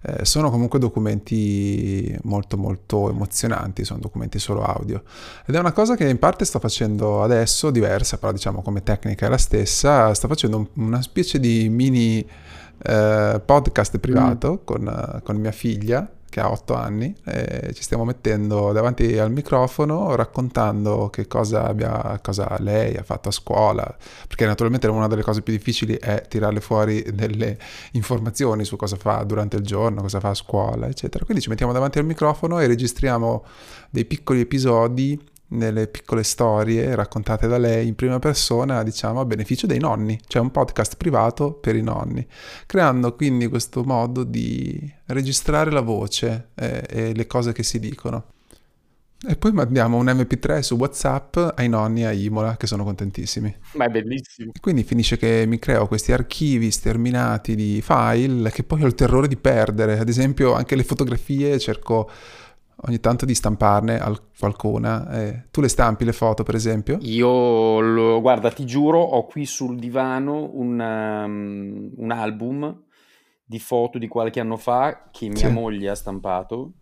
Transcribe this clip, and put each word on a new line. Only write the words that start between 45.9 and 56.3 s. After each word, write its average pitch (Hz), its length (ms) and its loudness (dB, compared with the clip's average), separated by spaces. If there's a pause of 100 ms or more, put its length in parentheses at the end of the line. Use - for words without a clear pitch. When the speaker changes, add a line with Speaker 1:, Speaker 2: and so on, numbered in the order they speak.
Speaker 1:
eh, 117 340 -6
e 113 280 -4
le 113 100 -2
cose 117 260 -2
che 113 120 -4
si 117 160 -2
dicono. 117 460 -8 (1040)
E 165 100 0
poi 220 140 2
mandiamo 123 460 2
un 123 80 2
M 127 220 2
P - 100 -2
tre 156 240 0
su 123 140 -2
WhatsApp 135 640 -2 (180)
ai 123 120 0
nonni 113 380 2
a 110 60 0
Imola, 107 440 -2
che 113 120 -6
sono 101 160 -2
contentissimi. 101 680 -4 (220)
Speaker 2:
Ma 139 120 0
è 117 40 2
bellissimo. 113 640 -6
Speaker 1:
E - 60 -16
quindi 147 240 0
finisce 117 340 2
che 113 300 2
mi 117 100 0
creo 107 300 2
questi - 240 0
archivi 123 580 0